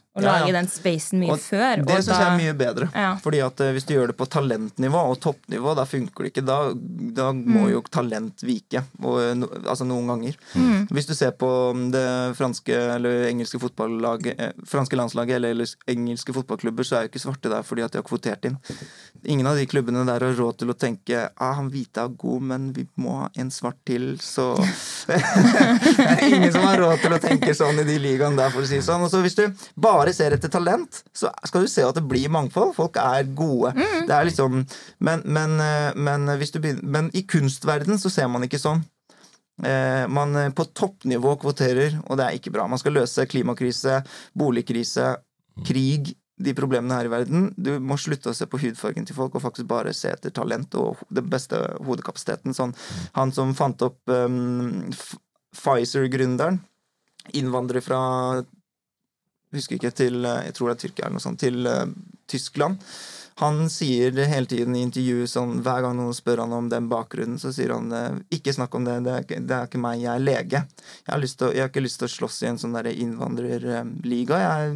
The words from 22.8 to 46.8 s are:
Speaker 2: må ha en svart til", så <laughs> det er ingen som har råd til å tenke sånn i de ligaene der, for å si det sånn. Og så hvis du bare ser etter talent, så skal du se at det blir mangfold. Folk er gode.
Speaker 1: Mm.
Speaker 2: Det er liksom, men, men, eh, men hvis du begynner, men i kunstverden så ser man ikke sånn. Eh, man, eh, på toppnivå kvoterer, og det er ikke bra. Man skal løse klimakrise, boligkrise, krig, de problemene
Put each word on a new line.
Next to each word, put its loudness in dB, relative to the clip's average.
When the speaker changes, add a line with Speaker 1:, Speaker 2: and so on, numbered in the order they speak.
Speaker 2:
må -2
ha -6
en -4
svart -8
til", -2
så -2
<laughs> -2
det 2
er 6
ingen 6
som 4
har 6
råd 6
til 4
å 4
tenke 4
sånn 4
i 2
de 2
ligaene 2
der, 4
for 0
å -2
si 0
det 0
sånn. 2
Og 2
så 4
hvis 2
du 4
bare 6
ser 2
etter 0
talent, 0
så -2
skal 2
du 4
se 2
at 4
det 0
blir 2
mangfold. 2
Folk 0
er 2
gode. 2
Speaker 1:
Mm. 0
Speaker 2:
Det 0
er 4
liksom, 2
men, 2
men, 2
eh, 2
men 0
hvis -4
du -4
begynner, -2
men 0
i 0
kunstverden 0
så -2
ser 2
man -2
ikke -4
sånn. 2
Eh, 0
man, 0
eh, 2
på -2
toppnivå 0
kvoterer, 2
og 0
det 2
er -2
ikke -10
bra. 0
Man -2
skal 0
løse 2
klimakrise, 0
boligkrise, 0
krig, 0
de -2
problemene 0